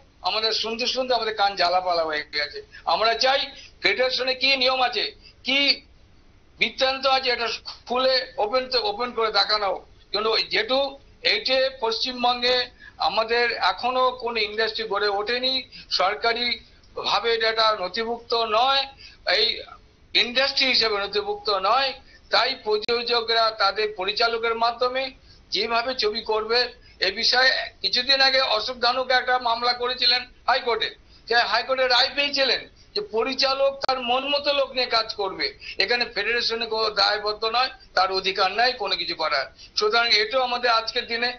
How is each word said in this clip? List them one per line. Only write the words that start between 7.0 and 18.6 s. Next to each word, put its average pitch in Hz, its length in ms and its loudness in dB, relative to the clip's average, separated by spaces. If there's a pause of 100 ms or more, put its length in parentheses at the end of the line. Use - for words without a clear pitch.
আছে, 262 240 2
এটা 233 180 -2 (400)
খুলে 262 480 0
open 254 320 0
তো, 247 140 -2
open 214 300 -4
করে 220 200 -2
দেখানো 202 340 0
হোক। 185 200 -4 (260)
কিন্তু 220 240 0 (140)
যেহেতু 240 480 0 (240)
এইটে 262 480 2 (100)
পশ্চিমবঙ্গে 247 960 0 (220)
আমাদের 226 540 0
এখনো 254 580 0
কোনো 233 300 -4
industry 220 480 -2
গড়ে 202 200 0
ওঠেনি, 247 540 -2 (280)
সরকারি 226 680 0 (440)
ভাবে 214 300 0
এটা 220 460 2
নথিভুক্ত 226 540 -6
নয়, 240 520 2 (500)